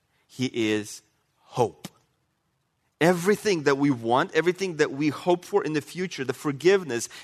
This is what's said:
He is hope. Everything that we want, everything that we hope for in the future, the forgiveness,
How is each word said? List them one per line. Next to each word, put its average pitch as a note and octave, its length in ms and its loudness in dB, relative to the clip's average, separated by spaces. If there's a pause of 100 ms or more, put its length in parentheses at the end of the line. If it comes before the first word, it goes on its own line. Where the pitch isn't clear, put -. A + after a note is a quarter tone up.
(260)
He B2+ 260 -4
is G#2+ 500 -2 (360)
hope. - 500 -4 (1120)
Everything F3+ 640 2
that C#3+ 120 4
we C#3+ 140 2
want, A#2+ 420 0
everything E3+ 460 0
that D3 120 2
we C#3+ 200 0
hope F3 340 0
for G3+ 180 0
in D#3 120 -4
the D3 80 -2
future, E3+ 420 -8
the B2+ 80 -4
forgiveness, C#3+ 760 0 (160)